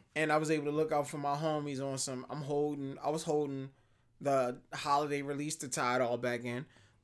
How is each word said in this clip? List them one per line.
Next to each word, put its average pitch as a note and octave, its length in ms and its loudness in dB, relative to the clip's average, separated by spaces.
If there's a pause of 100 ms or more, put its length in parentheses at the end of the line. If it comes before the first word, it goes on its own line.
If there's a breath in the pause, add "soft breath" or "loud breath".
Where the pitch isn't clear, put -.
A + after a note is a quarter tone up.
(160)
and D3+ 160 2
I D3+ 60 6
was D#3 120 2
able D3+ 160 2
to D3 40 0
look D#3 220 2
out D3 160 2
for D3+ 100 -6
my C#3+ 180 0
homies D3 480 -2
on C3+ 140 -4
some, B2+ 320 -6
I'm D3 120 -6
holding, C#3+ 600 -2
I D3+ 80 0
was D#3+ 120 -2
holding C#3 480 0 (500)
the C3 380 2 (140)
holiday C#3+ 500 2
release C#3+ 340 -4
to C#3+ 120 -8
tie B2+ 280 2
it B2+ 60 4
all A#2+ 160 2
back B2 260 -2
in. B2 200 -4 (400 soft breath)